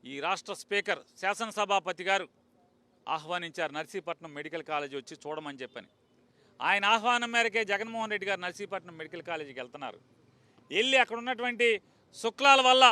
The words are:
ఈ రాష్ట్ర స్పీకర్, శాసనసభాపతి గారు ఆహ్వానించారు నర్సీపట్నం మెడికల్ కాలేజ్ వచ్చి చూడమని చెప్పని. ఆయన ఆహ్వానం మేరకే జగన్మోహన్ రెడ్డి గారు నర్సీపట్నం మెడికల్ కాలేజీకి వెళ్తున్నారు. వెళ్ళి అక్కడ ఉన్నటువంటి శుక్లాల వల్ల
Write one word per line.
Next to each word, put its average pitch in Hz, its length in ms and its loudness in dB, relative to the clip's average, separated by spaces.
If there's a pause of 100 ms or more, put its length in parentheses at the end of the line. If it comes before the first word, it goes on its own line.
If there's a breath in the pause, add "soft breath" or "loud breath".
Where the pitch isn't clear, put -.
(140)
ఈ 139 120 -8
రాష్ట్ర 185 340 -4
స్పీకర్, 202 400 -2 (220)
శాసనసభాపతి 196 880 -2
గారు 196 160 2 (920)
ఆహ్వానించారు 160 600 -4
నర్సీపట్నం 160 580 -8
మెడికల్ 151 340 -10
కాలేజ్ 147 300 -4
వచ్చి 131 240 -16
చూడమని 147 380 -10
చెప్పని. 117 280 -14 (800 soft breath)
ఆయన 196 240 2
ఆహ్వానం 233 420 2
మేరకే 226 280 2 (100)
జగన్మోహన్ 220 420 -4
రెడ్డి 190 160 -4
గారు 185 160 -2
నర్సీపట్నం 175 540 -8
మెడికల్ 160 300 -12
కాలేజీకి 147 320 -8
వెళ్తున్నారు. 123 380 -12 (720 soft breath)
వెళ్ళి 254 320 4
అక్కడ 233 200 -2
ఉన్నటువంటి 240 440 -2 (540 soft breath)
శుక్లాల 269 460 6
వల్ల 254 240 8